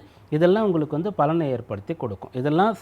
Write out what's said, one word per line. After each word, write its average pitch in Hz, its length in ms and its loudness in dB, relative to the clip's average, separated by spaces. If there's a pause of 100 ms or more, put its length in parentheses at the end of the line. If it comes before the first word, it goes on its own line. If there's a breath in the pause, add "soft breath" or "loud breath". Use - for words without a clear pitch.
(360 loud breath)
இதெல்லாம் 185 320 4
உங்களுக்கு 151 300 0
வந்து 196 220 -4
பலனை 156 340 2
ஏற்படுத்தி 113 480 -8
கொடுக்கும். 104 380 -8
இதெல்லாம் 170 420 2